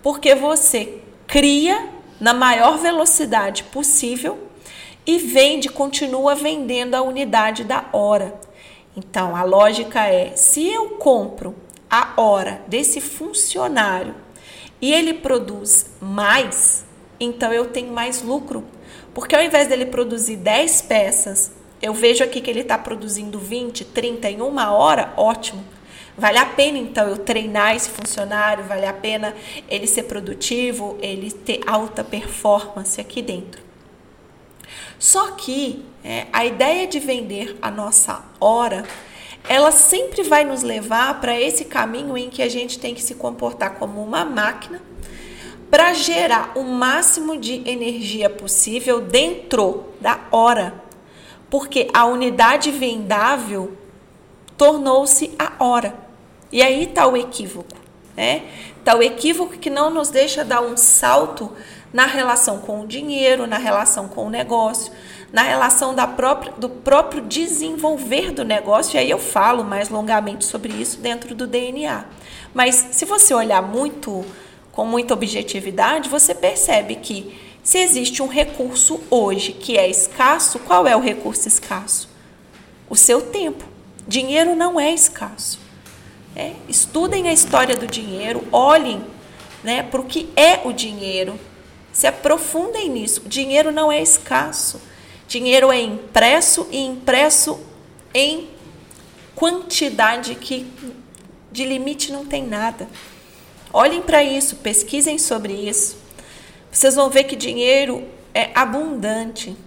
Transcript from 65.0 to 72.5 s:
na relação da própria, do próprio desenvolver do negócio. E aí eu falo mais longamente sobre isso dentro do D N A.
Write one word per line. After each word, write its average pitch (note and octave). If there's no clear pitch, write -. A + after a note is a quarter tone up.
na A3
relação C4
da B3
própria, C4+
do A#3+
próprio C#4
desenvolver D#4
do C#4
negócio. G#3+
E -
aí B3+
eu F3+
falo A3
mais G3+
longamente G#3+
sobre G#3+
isso A3+
dentro A#3
do A#3+
D B3
N D4
A. G#3+